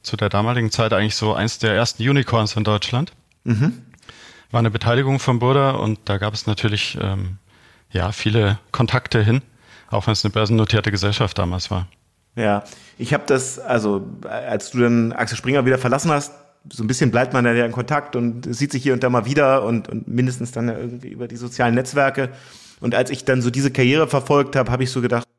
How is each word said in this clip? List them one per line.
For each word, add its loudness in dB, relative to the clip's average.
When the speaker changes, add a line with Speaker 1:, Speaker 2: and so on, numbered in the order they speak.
Speaker 1:
zu -8
der 0
damaligen 0
Zeit 0
eigentlich 2
so 0
eins -2
der 2
ersten 0
Unicorns 2
in 0
Deutschland. 0
Speaker 2:
Mhm. 0
Speaker 1:
War 0
eine 2
Beteiligung 2
von 0
Burda 2
und -2
da 0
gab -2
es -6
natürlich, -2
ähm, -4
ja, 0
viele 2
Kontakte 0
hin, 4
auch -2
wenn 2
es -2
eine 0
börsennotierte 2
Gesellschaft -2
damals -2
war. -4
Speaker 2:
Ja, 0
ich -2
hab -2
das, 0
also -2
als -6
du -2
dann 2
Axel -4
Springer 0
wieder 4
verlassen 0
hast, -2
so -10
ein -2
bisschen 2
bleibt 2
man 2
ja 4
in -2
Kontakt -4
und -4
sieht -2
sich -4
hier 2
und 0
da 4
mal 2
wieder 4
und, -2
und -8
mindestens -2
dann -4
ja -4
irgendwie -12
über -12
die -14
sozialen 0
Netzwerke. 0
Und -2
als 2
ich -8
dann 2
so 2
diese 0
Karriere 4
verfolgt 2
hab, 2
hab 0
ich -2
so -4
gedacht 0